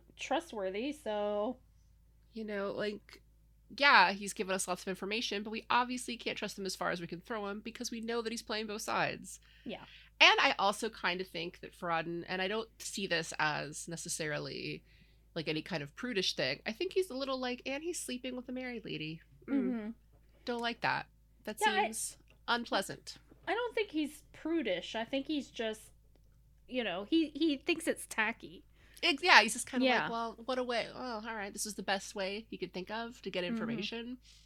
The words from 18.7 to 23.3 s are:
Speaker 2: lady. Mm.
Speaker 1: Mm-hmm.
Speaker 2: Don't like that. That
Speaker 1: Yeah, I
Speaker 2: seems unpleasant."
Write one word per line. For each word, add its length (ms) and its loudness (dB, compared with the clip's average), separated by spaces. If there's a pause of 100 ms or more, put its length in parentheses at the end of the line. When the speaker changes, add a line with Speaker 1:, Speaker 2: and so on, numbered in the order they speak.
Speaker 2:
lady. 360 -6 (260)
Mm. 60 0
Speaker 1:
Mm-hmm. 360 0 (560)
Speaker 2:
Don't 160 -4
like 200 -4
that. 260 0 (360)
That 180 -8
Speaker 1:
Yeah, 120 6
I 100 4
Speaker 2:
seems 340 -4 (300)
unpleasant." 720 0 (300)